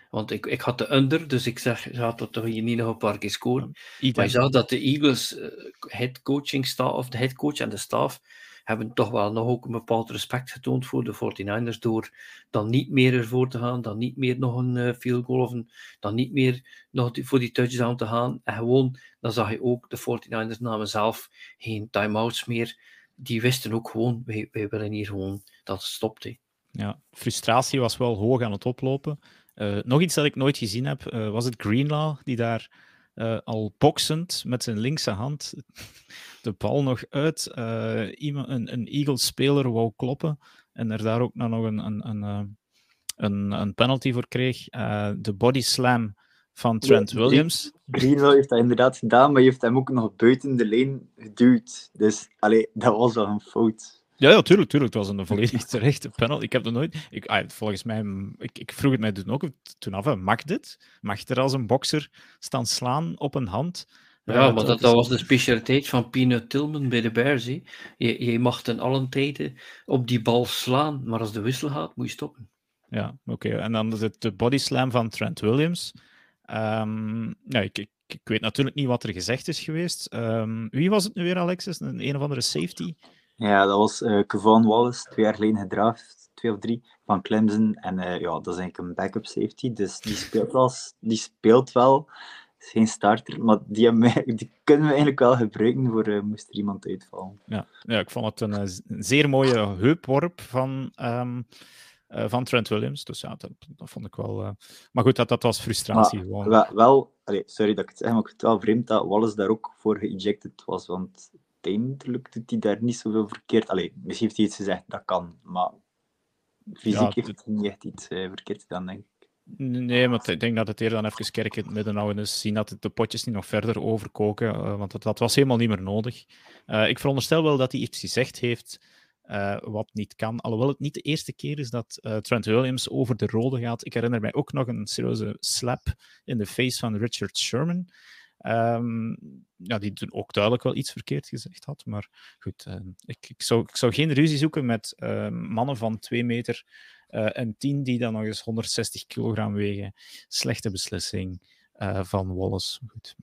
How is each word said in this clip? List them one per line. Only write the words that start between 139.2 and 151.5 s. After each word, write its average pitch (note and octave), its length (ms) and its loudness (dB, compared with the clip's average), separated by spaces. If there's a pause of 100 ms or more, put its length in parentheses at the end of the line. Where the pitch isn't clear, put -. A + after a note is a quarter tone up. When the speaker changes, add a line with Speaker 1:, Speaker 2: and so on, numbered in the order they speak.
Speaker 2:
ja, G#2 220 -4
die G2+ 140 -4
toen - 200 -10
ook - 200 -8
duidelijk A2+ 300 2
wel B2+ 140 -2
iets - 160 -6
verkeerd - 360 -8
gezegd - 360 -14
had, - 220 -14
maar - 520 -12
goed, - 280 -12
eh, F#2+ 80 -12 (300)
ik, - 240 -16
ik - 140 -16
zou, A#2 200 2
ik - 140 -12
zou A#2+ 160 2
geen D#3+ 200 0
ruzie D3 260 4
zoeken D3+ 280 0
met, A2+ 300 -4
eh, G#2+ 320 -6
mannen A#2 480 -4
van A2 220 -4
twee A#2+ 260 -4
meter, A#2 400 -4 (440)
eh, A2 300 -2
en A2+ 200 -6
tien C#3+ 240 -2
die B2+ 160 -2
dan A#2 140 -2
nog A2 100 -4
eens A2 200 -6
honderdzestig A2+ 640 -6
kilogram A2 460 -4
wegen. G2+ 400 -4 (360)
Slechte - 420 -4
beslissing, F#2 720 -8 (300)